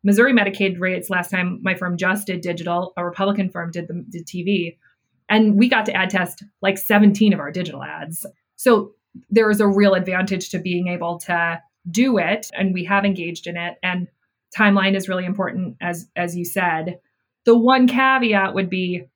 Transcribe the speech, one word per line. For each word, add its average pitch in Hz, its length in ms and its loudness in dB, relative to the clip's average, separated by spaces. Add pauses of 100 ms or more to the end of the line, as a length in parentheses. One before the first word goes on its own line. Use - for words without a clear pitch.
Missouri 220 280 6
Medicaid 196 460 0
rates, 180 320 -4
last 180 200 -2
time 180 320 -2
my 185 120 0
firm 180 220 -4
just 185 300 -2
did 180 140 -6
digital, 175 560 -4
a 175 80 -4
Republican 196 440 -2
firm 170 220 -8
did 170 180 -8
the, 175 200 -10
did 170 180 -12
T 180 160 -10
V, 175 360 -2 (500)
and 214 300 4
we 247 100 6
got 220 180 2
to - 80 -4
ad 185 160 0
test, 180 340 -4 (160)
like, 196 160 0
seventeen 208 560 6
of 160 80 0
our 143 100 -8
digital 160 320 -8
ads. 156 440 -12 (300)
So 214 360 2 (380)
there 214 200 4
is 208 100 2
a 208 60 4
real 196 280 6
advantage 185 560 -2
to 185 80 -6
being 175 300 -2
able 170 320 -6
to 170 400 -2 (300)
do 226 280 2
it, 180 340 -2
and 190 220 -2
we 180 100 -4
have 196 200 0
engaged 175 420 -4
in 170 100 -10
it. 170 260 -10
And 180 260 -4 (480)
timeline 202 380 4
is 190 140 -4
really 185 160 -4
important, 185 560 -6
as, 170 340 -8
as 175 220 -6
you 175 80 -6
said. 170 560 -4 (440)
The 233 140 6
one 254 300 4
caveat 240 680 2
would 190 160 -2
be 180 460 -4